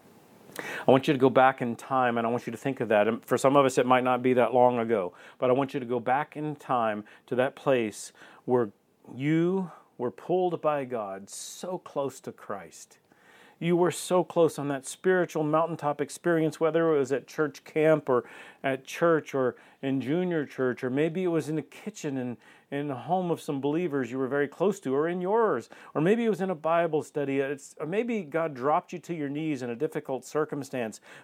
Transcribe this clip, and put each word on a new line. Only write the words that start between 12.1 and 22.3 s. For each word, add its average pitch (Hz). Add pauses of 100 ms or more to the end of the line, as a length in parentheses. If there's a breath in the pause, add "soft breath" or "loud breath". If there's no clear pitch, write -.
to 120
Christ. - (640 soft breath)
You 170
were 170
so 180
close 165
on 143
that 135
spiritual 175
mountaintop 156
experience, 160
whether 160
it -
was 135
at 131
church -
camp 156
or 123 (400 loud breath)
at 131
church 165
or 127 (240 soft breath)
in 135
junior 160
church, 127
or 127
maybe 160
it 180
was 160
in 156
the 151
kitchen 143
in, 123 (340 soft breath)